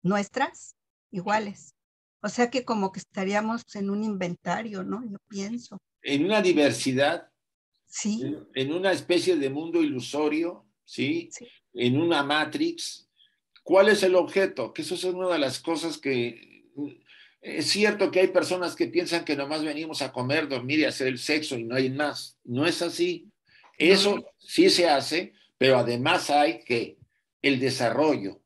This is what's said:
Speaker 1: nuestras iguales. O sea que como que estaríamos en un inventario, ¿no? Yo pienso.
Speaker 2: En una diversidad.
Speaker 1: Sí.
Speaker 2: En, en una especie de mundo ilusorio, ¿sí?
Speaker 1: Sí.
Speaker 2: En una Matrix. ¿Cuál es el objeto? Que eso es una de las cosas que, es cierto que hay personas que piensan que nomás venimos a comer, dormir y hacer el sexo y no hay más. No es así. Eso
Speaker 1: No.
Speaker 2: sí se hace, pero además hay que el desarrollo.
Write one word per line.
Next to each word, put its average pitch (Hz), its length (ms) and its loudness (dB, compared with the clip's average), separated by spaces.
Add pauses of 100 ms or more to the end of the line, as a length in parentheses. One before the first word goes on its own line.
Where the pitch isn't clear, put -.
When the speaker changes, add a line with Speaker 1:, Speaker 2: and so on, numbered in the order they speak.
Speaker 1:
nuestras 208 720 -4 (360)
iguales. 208 640 -4 (480)
O 208 80 -4
sea 240 200 0
que 247 160 -2
como 202 260 -2
que 196 80 -12
estaríamos 208 640 -4 (120)
en 196 140 -4
un 208 140 -2
inventario, 190 800 -6
¿no? 196 260 -8
Yo 196 80 -12 (100)
pienso. 208 500 -10 (240)
Speaker 2:
En 143 240 0
una 208 160 2
diversidad. 143 880 2 (560)
Speaker 1:
Sí. 214 380 -4
Speaker 2:
En, - 320 -8
en 135 180 -2
una 185 180 0
especie 170 460 2
de 139 120 0
mundo 165 320 -2
ilusorio, 151 840 -2 (180)
¿sí? 151 480 -4
Speaker 1:
Sí. - 160 -18 (260)
Speaker 2:
En 123 260 2
una 165 240 2
Matrix. 151 840 -2 (560)
¿Cuál 196 260 6
es 202 140 4
el 185 120 4
objeto? 165 580 0
Que - 80 -8
eso 180 140 -6
es 175 80 -8
una 185 260 -4
de 170 100 0
las 131 200 -2
cosas 160 380 -4
que, 123 680 -6 (760)
es - 260 -6
cierto 202 440 2
que 180 100 4
hay 185 80 6
personas 180 460 0
que 160 120 -2
piensan 165 380 -2
que 147 100 -2
nomás 143 280 -4
venimos 156 380 -6
a 131 100 -6
comer, 139 360 -2
dormir 135 320 -2
y 147 60 4
hacer 131 220 -2
el 127 120 -2
sexo 151 380 -2
y 117 80 -6
no 120 100 -6
hay 131 140 2
más. 139 540 -6
No 127 220 -2
es 170 160 0
así. 175 480 -4 (480)
Eso 190 400 6
Speaker 1:
No. - 80 -10 (120)
Speaker 2:
sí - 320 4
se 175 200 4
hace, 151 440 0 (240)
pero 131 200 6
además 123 520 0
hay 147 340 4
que 117 340 -2 (440)
el 139 180 2
desarrollo. 123 880 0